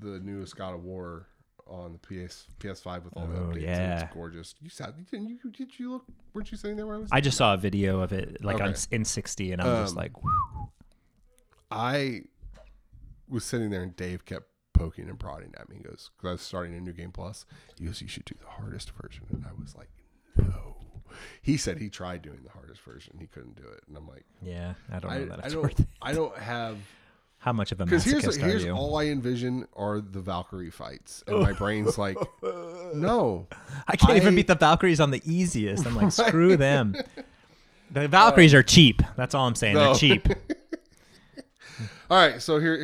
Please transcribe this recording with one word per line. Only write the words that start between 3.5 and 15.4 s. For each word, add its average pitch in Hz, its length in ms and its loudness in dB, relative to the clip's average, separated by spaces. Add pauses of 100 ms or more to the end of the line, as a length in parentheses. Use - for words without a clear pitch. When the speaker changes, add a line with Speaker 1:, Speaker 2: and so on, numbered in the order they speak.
Speaker 1:
And 80 80 -8
Speaker 2:
yeah. 87 420 -4
Speaker 1:
it's 82 100 -14
gorgeous. 82 460 -16
You 156 80 -20
sat, - 300 -16
you 180 60 -18
didn't, 214 240 -12 (140)
you, 240 80 -12
did 262 280 -16
you 247 140 -10
look, 254 120 -12 (300)
weren't 214 180 -10
you 214 60 -12
sitting 208 180 -10
there 214 100 -8
when 208 100 -8
I - 20 -8
was 214 120 -12
Speaker 2:
I 131 120 2
just 135 160 0
saw 110 160 4
a - 20 -2
video 95 440 0
of 92 120 -4
it, - 320 -8
like, 98 120 -2
on 98 60 -2
Speaker 1:
Okay. 98 100 -2
Speaker 2:
s-, - 180 -8
in 113 160 -2
sixty, - 460 -6
and 87 100 -4
I - 20 0
was 120 200 2
just 92 80 -6
Speaker 1:
Um, 85 100 -8
Speaker 2:
like, - 200 -12
"Whew." 960 460 -2 (1000)
Speaker 1:
I 123 520 -4 (1080)
was 123 160 -6
sitting 113 260 -4
there, 92 120 -6
and 90 140 -12
Dave 90 300 -10
kept - 220 -14 (260)
poking - 340 -2
and 104 100 -14
prodding 82 400 -14